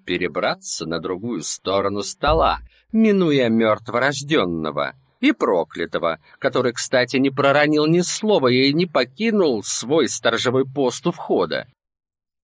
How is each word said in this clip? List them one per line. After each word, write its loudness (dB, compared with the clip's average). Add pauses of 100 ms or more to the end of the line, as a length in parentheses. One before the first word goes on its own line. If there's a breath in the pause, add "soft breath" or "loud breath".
перебраться -4
на -6
другую -6
сторону -4
стола, 0 (320 soft breath)
минуя 4
мертворожденного 0 (260)
и 2
проклятого, -2 (180 soft breath)
который, 0
кстати, -2
не 2
проронил 2
ни 2
слова 0
и 4
не 0
покинул 0
свой 0
сторожевой 0
пост -2
у 0
входа. -2 (760)